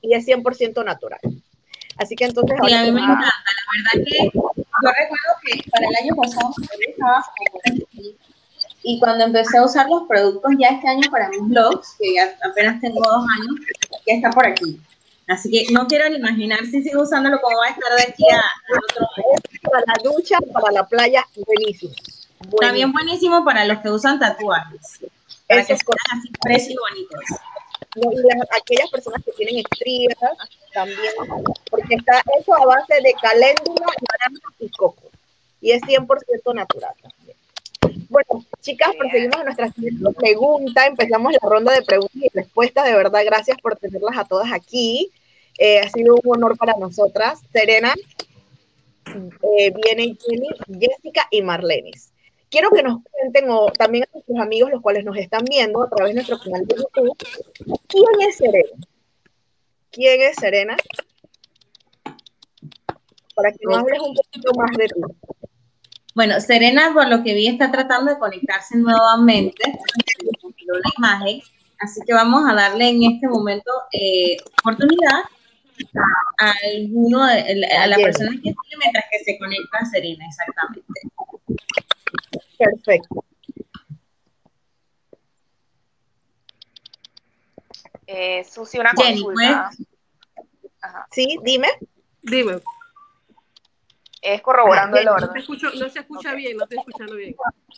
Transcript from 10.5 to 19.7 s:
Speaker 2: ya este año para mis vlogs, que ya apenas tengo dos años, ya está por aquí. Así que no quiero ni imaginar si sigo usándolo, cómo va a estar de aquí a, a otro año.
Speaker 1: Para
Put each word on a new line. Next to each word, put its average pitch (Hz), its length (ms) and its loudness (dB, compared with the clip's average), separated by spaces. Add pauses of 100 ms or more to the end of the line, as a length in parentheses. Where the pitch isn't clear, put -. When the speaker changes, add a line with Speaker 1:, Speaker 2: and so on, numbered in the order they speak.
Speaker 2:
ya 254 120 6
este 269 180 0
año 269 240 0
para 220 180 0
mis 196 140 -8
vlogs, 226 560 2
que 190 160 0
ya 185 240 0 (100)
apenas 214 320 0
tengo 233 220 -4
dos 226 220 2 (120)
años, 233 200 -6 (500)
ya 220 80 2
está 240 160 0
por 247 160 6
aquí. 175 340 -4 (460)
Así 185 240 -4
que 226 220 2
no 247 140 4
quiero 302 220 2
ni 311 80 -2
imaginar 220 480 -2
si 254 180 -2
sigo 285 200 0
usándolo, 277 400 0
cómo 233 160 2
va 233 80 4
a 254 40 0
estar 240 260 -4
de 247 80 6
aquí 247 280 0
a, 240 60 4
a 226 400 -2 (120)
otro - 160 -2 (100)
año. 554 200 2 (260)
Speaker 1:
Para 240 240 0